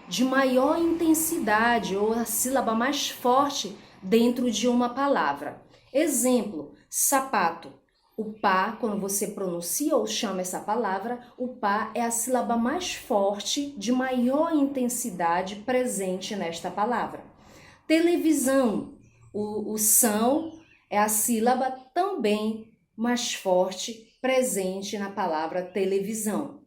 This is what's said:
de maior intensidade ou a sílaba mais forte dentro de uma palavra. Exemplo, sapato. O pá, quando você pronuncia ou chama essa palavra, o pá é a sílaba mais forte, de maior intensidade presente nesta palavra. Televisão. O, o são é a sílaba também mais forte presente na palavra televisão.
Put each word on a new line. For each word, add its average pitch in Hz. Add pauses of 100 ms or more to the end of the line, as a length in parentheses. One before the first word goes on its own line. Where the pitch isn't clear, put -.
de 180
maior 262
intensidade 240
ou 208
a 233
sílaba 247
mais 247
forte 262 (240)
dentro 240
de 233
uma 247
palavra. 180 (320)
Exemplo, 240 (160)
sapato. 180 (460)
O 214
pá, 196
quando 208
você 196
pronuncia 196
ou 220
chama 190
essa 180
palavra, 220 (180)
o 254
pá 214
é 233
a 233
sílaba 233
mais 277
forte, 208
de 208
maior 254
intensidade 208
presente 202
nesta 175
palavra. 208 (640)
Televisão. 277 (360)
O, 208
o 214
são 226 (300)
é 196
a 208
sílaba 240 (240)
também 220 (240)
mais 240
forte -
presente 202
na 196
palavra 165
televisão. 196